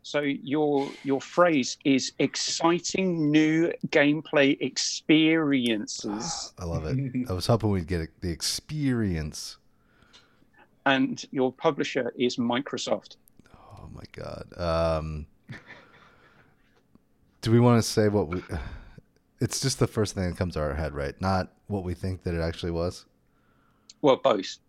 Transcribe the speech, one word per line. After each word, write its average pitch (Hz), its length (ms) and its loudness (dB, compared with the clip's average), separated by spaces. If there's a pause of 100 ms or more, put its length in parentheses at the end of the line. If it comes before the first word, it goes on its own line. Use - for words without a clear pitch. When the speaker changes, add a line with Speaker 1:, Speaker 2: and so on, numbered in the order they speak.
Speaker 1:
So 147 160 -2
your, 143 680 0 (160)
your 135 160 0
phrase 165 640 2
is 135 340 2
exciting 165 1120 0
new 156 420 4 (160)
gameplay 147 720 4
experiences. 139 1900 0
Speaker 2:
<sighs> - 40 -18
I 90 60 -8
love 82 220 -4
it. 127 400 -2
Speaker 3:
<laughs> - 40 -10
Speaker 2:
I - 20 0
was 90 140 -2
hoping 107 240 2
we'd 90 160 0
get 82 220 -4 (120)
the 90 100 -4
experience. 110 1300 -4 (1300)
Speaker 1:
And 131 440 0
your 127 220 0
publisher 143 640 -2
is 123 180 0
Microsoft. 120 760 -4 (420)
Speaker 2:
Oh - 380 -20
my - 80 -16 (100)
God. - 340 -12 (120)
Um, 80 680 -2 (2250)
do 113 120 2
we 117 80 8
wanna 120 220 6
say 107 260 2
what 101 180 2
we, 175 160 -6 (480)
<sighs> - 500 -20
it's - 200 -2
just 135 180 -2
the 117 80 4
first - 300 -2
thing 92 140 -2
that 82 60 -8
comes 87 180 -4
to 78 60 -4
our 73 140 -2
head, 76 200 -4
right? 71 260 -6
Not 95 320 0 (160)
what 101 160 -4
we 90 100 -4
think 92 300 -8
that 87 100 -2
it 85 60 -2
actually 82 320 -4
was. 87 340 -4 (960)
Speaker 1:
Well, 131 160 6
both. 107 400 2 (120)